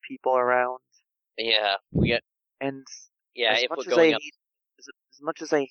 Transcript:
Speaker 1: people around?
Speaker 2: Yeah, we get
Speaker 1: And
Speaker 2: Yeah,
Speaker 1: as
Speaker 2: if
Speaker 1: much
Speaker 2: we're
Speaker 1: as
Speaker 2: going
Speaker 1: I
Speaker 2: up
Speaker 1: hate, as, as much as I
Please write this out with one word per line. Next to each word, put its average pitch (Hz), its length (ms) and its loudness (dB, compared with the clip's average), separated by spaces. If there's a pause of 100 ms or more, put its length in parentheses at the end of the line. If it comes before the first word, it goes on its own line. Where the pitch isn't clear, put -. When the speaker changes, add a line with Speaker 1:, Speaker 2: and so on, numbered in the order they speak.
Speaker 1:
people 131 280 -2
around? 123 420 2 (580)
Speaker 2:
Yeah, 107 400 2 (140)
we 120 180 0
get 117 140 0 (380)
Speaker 1:
And 135 260 -8 (480)
Speaker 2:
Yeah, 113 180 0
Speaker 1:
as 117 120 0
Speaker 2:
if 123 60 -4
Speaker 1:
much 160 80 -8
Speaker 2:
we're 131 40 -6 (100)
Speaker 1:
as - 40 2
Speaker 2:
going 160 160 6
Speaker 1:
I 113 40 0
Speaker 2:
up 117 60 -6
Speaker 1:
hate, 151 120 -18 (440)
as, - 80 -20 (280)
as 139 80 -20
much 160 200 -8
as 151 100 -6
I 139 180 0